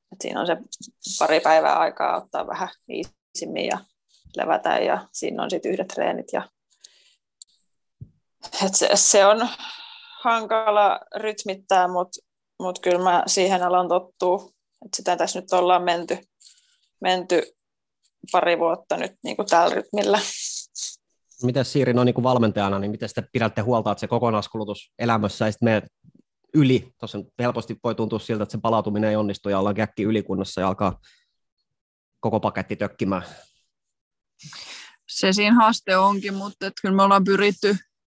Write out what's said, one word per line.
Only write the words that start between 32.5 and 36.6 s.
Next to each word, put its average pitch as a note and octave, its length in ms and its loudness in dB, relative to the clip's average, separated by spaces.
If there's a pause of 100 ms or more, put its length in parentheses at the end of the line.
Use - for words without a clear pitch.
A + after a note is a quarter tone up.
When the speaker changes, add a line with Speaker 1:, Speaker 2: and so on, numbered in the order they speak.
Speaker 2:
tökkimään. F#2+ 460 -4 (1900)
Speaker 3:
Se F#3+ 240 0
siinä G#3 240 4
haaste A3 400 4
onkin, G3 380 2
mutta G3 320 -8